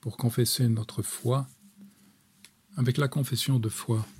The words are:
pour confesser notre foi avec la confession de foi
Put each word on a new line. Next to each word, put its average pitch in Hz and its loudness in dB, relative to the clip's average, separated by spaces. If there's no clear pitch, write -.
pour - -8
confesser 120 2
notre 110 0
foi 131 -2
avec 127 2
la 143 2
confession 135 0
de 110 0
foi 110 -2